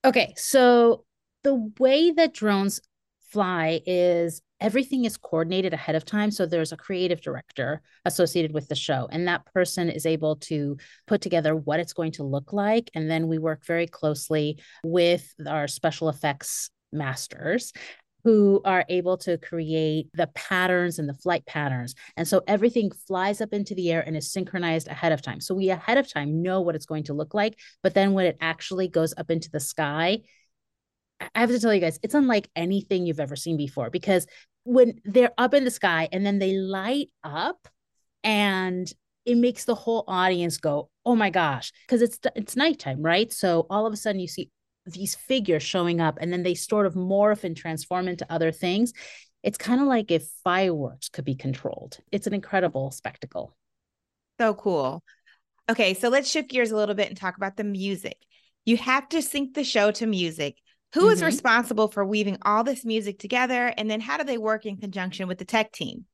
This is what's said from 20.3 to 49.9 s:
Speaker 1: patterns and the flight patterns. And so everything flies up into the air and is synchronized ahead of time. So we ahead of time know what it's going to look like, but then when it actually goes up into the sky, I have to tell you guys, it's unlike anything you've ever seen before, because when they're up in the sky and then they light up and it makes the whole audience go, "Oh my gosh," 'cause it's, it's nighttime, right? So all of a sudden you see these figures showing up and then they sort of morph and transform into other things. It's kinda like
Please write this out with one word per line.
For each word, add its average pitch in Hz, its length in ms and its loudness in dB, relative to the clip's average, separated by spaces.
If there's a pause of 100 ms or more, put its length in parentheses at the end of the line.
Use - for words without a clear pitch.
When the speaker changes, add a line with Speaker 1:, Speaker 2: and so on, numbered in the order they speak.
Speaker 1:
patterns 180 640 0
and 151 100 -4
the 139 60 -6
flight 175 320 -2
patterns. 127 480 -4 (240)
And 165 100 -4
so - 200 2
everything 208 420 2 (180)
flies 190 320 -2
up 214 140 -6
into 202 220 -4
the 175 160 0
air 165 100 0
and 160 160 -6
is - 140 -8
synchronized 175 560 -4
ahead 160 240 -2
of 143 100 0
time. 117 180 -10
So - 140 -6
we 190 160 0
ahead 214 300 0
of 269 120 -4
time 151 300 -2
know 185 200 0
what 170 120 0
it's 156 140 -8
going 156 160 -6
to 151 100 -8
look 151 220 -6
like, 214 240 -2 (240)
but 185 100 2
then 196 200 4
when 190 120 4
it 160 160 0
actually 180 460 -4
goes 165 280 0
up 165 140 -10
into 165 220 -2
the 147 80 -4
sky, 160 640 -2 (1120)
I 220 40 0
have 233 100 4
to 240 100 2
tell 226 140 2
you 196 60 4
guys, 165 220 0
it's 208 140 -4
unlike 247 400 2
anything 185 500 0
you've 156 140 -2
ever 143 160 -4
seen 160 220 -4
before, 135 340 -4
because 180 340 2 (380)
when 240 420 6
they're 233 320 4
up 240 160 2
in 277 100 6
the 247 80 2
sky 190 400 0
and 196 140 0
then 202 140 2
they 190 180 0
light 190 520 -4 (140)
up 170 440 -6 (560)
and 190 680 0 (340)
it 240 100 2
makes 240 300 2
the 226 100 0
whole 226 320 -2
audience 180 500 2
go, 147 320 -2 (160)
"Oh 240 100 4
my 214 140 4
gosh," 160 420 0 (160)
'cause 240 140 4
it's, 226 180 0 (160)
it's 208 200 -8
nighttime, 240 480 -2
right? 185 280 2
So 170 380 2
all 214 160 0
of 214 80 -2
a 214 40 -8
sudden 202 220 -4
you 175 80 -6
see - 220 -12 (380)
these 180 280 -8
figures 190 480 0
showing 175 360 0
up 156 220 2
and 170 100 -4
then 180 120 -4
they 180 100 0
sort 202 320 0
of 180 80 -2
morph 196 500 2
and 165 140 -6
transform 180 500 -6
into 175 240 -8
other 165 200 0
things. 196 420 0 (480)
It's 208 160 -4
kinda 247 280 0
like 226 260 2